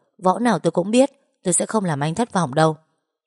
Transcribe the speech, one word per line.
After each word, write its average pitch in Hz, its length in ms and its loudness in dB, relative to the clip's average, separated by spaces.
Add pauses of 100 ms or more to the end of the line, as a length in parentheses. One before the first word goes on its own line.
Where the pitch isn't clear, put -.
(240)
võ 185 160 2
nào 226 200 0
tôi 170 120 -2
cũng 185 200 -2
biết, 254 200 4 (320)
tôi 180 100 -2
sẽ 180 120 -2
không 208 200 -2
làm 151 140 -2
anh 156 160 -4
thất 233 180 -4
vọng 151 220 -2
đâu." 156 200 4 (520)